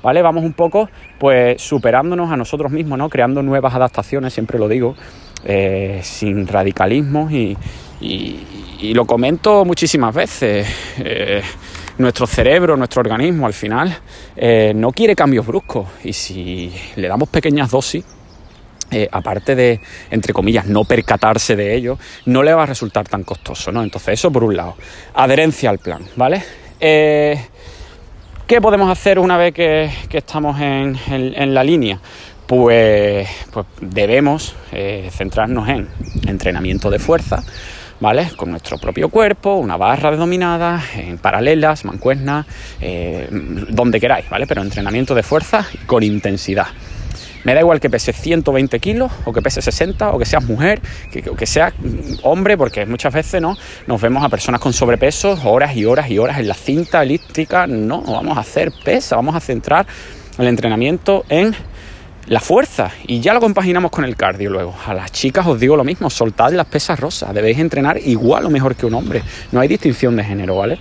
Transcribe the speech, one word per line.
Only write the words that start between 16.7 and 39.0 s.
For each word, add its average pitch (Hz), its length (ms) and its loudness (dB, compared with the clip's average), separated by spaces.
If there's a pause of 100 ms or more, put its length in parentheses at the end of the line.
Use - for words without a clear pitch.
le 95 120 -4
damos 110 220 0
pequeñas 143 420 2
dosis, 135 340 -2 (840)
eh, 107 200 0
aparte 101 440 -2
de, 120 260 4 (300)
entre 110 200 -2
comillas, 101 360 2
no 104 160 2
percatarse 110 720 2
de 104 200 -2
ello, 127 220 -4 (280)
no 127 180 4
le 156 100 6
va 160 100 4
a 147 40 2
resultar 117 400 -4
tan 98 160 -6
costoso, - 480 -8
¿no? 117 100 -2
Entonces, 104 340 -2
eso 170 160 2
por 127 120 4
un 104 120 2
lado. 87 200 -6 (400)
Adherencia 135 560 4
al 98 80 -2
plan, 82 240 -10 (120)
¿vale? 151 280 2 (360)
Eh, 151 600 4 (1040)
¿qué 240 160 6
podemos 196 300 4
hacer 190 260 2
una 185 200 4
vez 175 160 4
que, 156 360 2 (180)
que - 120 -4
estamos 147 400 -4
en, 135 380 -2 (100)
en, 131 280 -2
en 139 180 0
la 131 100 4
línea? 131 360 2 (480)
Pues, 107 840 4 (240)
pues 101 120 -6 (140)
debemos, 123 760 0 (180)
eh, 98 380 -8
centrarnos 107 580 -2
en 117 180 -4 (400)
entrenamiento 92 600 -2
de 101 100 0
fuerza, - 420 0 (600)
¿vale? 135 340 2
Con 85 160 -8
nuestro 80 260 -10
propio - 300 -4